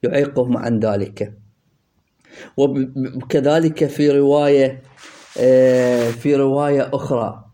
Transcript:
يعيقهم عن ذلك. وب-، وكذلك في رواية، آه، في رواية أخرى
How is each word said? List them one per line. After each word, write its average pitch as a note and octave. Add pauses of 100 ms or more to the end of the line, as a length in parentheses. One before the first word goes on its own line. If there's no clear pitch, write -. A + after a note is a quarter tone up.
يعيقهم B2+
عن A#2
ذلك. G#2 (1200)
وب-، C3+ (240)
وكذلك D3+
في D3
رواية، C#3+ (580)
آه، B2+
في C3
رواية C#3
أخرى C3